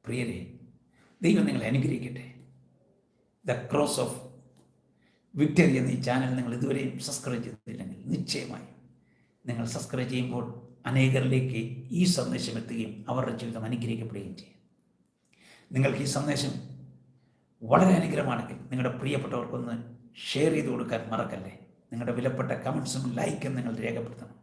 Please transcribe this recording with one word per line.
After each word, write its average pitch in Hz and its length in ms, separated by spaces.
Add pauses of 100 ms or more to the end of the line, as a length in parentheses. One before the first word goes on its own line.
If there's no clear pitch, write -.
പ്രിയരെ, 113 340 (800)
ദൈവം - 260
നിങ്ങളെ - 240
അനുഗ്രഹിക്കട്ടെ. 127 540 (1200)
The 120 120 (120)
Cross 143 340
of 113 80 (1200)
Victory 147 440
എന്ന 127 180
ഈ - 100
ചാനൽ 127 320
നിങ്ങൾ 120 180
ഇതുവരെയും 131 380 (140)
സബ്സ്ക്രൈബ് 123 360
ചെയ്തിട്ടില്ലെങ്കിൽ, - 560 (120)
നിശ്ചയമായും - 600 (760)
നിങ്ങൾ 117 280
സബ്സ്ക്രൈബ് 127 380
ചെയ്യുമ്പോൾ 123 340 (440)
അനേകരിലേക്ക് 131 720 (380)
ഈ - 20 (140)
സന്ദേശം 123 440
എത്തുകയും 110 340 (160)
അവരുടെ 123 320
ജീവിതം 113 260
അനുഗ്രഹിക്കപ്പെടുകയും 113 720
ചെയ്യും. - 180 (1120)
നിങ്ങൾക്ക് 135 340
ഈ - 100
സന്ദേശം 139 380 (1080)
വളരെ 180 380
അനുഗ്രഹമാണെങ്കിൽ, 139 580 (140)
നിങ്ങളുടെ 127 280
പ്രിയപ്പെട്ടവർക്കൊന്ന് 127 760 (520)
ഷെയർ 156 260
ചെയ്ത് 135 180
കൊടുക്കാൻ 120 320 (100)
മറക്കല്ലേ. - 400 (380)
നിങ്ങളുടെ 120 260
വിലപ്പെട്ട 123 340 (140)
കമൻസും 135 400 (120)
ലൈക്കും 143 420
നിങ്ങൾ 120 140 (120)
രേഖപ്പെടുത്തണം. 117 580